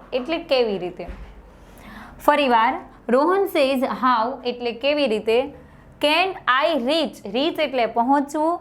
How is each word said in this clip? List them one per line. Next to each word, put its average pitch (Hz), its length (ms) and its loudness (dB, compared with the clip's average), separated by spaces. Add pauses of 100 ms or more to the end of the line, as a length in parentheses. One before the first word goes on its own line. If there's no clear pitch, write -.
(140)
એટલે 254 240 -4
કેવી 233 400 0
રીતે. 175 300 -8 (1160)
ફરીવાર, 269 540 4 (300)
રોહન 330 460 2
says, 269 220 4
"How" 247 680 0
એટલે 240 260 -4
કેવી 285 360 0
રીતે, 220 340 2 (640)
"can 339 320 2 (280)
I 330 120 2
reach?" 247 580 -2
Reach 320 280 -2
એટલે 254 240 0
પહોંચવું 277 760 0